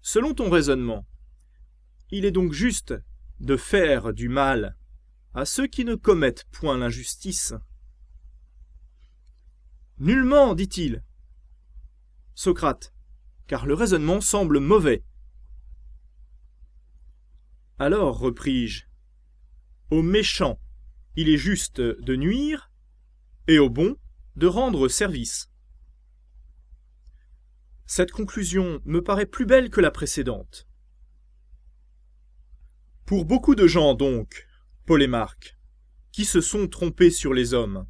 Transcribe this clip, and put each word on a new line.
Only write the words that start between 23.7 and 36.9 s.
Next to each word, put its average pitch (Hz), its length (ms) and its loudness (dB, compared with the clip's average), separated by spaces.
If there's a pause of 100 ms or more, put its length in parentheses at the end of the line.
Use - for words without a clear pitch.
de 156 120 2
rendre 185 400 0
service. 143 640 -4 (2250)
Cette - 260 -2
conclusion 185 760 -4
me 160 180 -2
paraît 202 220 -2
plus 240 200 -6
belle 247 240 4
que - 120 0
la 160 100 4
précédente. 123 760 -8 (2500)
Pour 185 200 0
beaucoup 254 300 2
de 190 120 8
gens, 151 260 6
donc, 120 540 -4 (380)
Polémarque, 127 720 0 (540)
qui 214 140 -4
se 175 160 2
sont 202 260 -2
trompés 170 440 4